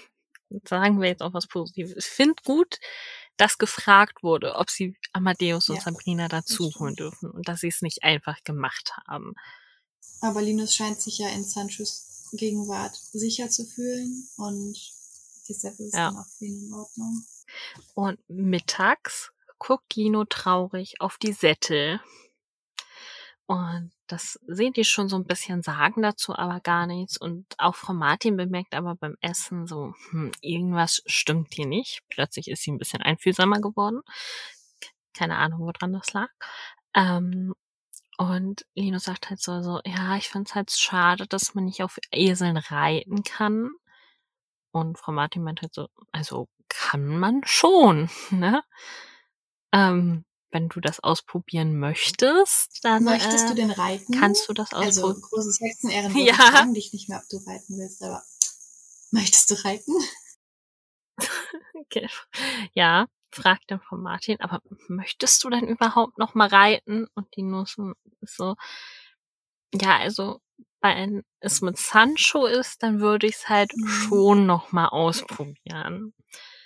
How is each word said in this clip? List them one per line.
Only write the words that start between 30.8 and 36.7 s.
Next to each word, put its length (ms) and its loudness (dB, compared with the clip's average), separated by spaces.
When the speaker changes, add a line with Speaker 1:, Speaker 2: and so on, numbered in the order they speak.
Speaker 1:
stimmt 480 -2
hier 120 -6
nicht.“ 440 -6
Plötzlich 380 -6
ist 140 -8
sie 100 -6
ein 60 -6
bisschen 240 -8
einfühlsamer 580 2
geworden. 420 -2
Keine 240 -2
Ahnung, 220 0
woran 320 -4
das 200 -6
lag. 160 -2